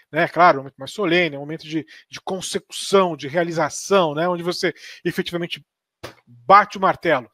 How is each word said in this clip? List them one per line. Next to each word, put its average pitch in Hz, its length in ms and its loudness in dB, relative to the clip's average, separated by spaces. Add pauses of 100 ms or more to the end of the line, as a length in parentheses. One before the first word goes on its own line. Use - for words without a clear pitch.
(100)
né? 160 160 0
Claro, 160 320 6
um 135 40 -8
momento 135 160 -16
mais 135 120 -14
solene, 170 460 0
é - 20 -10
um 139 40 -10
momento 156 240 -12
de, 156 200 -6 (220)
de 143 140 -18
consecução, 185 920 -2
de 139 140 -12
realização, 165 840 0
né? 160 120 -2
Onde 175 160 -4
você 170 320 -4 (300)
efetivamente 170 600 -6 (640)
bate 196 520 4
o - 20 -6
martelo, 156 540 0